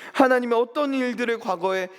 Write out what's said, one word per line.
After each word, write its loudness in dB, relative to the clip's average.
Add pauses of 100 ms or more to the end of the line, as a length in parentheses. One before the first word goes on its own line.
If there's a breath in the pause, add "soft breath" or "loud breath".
(120 loud breath)
하나님이 4
어떤 0
일들을 -2
과거에 -2 (100)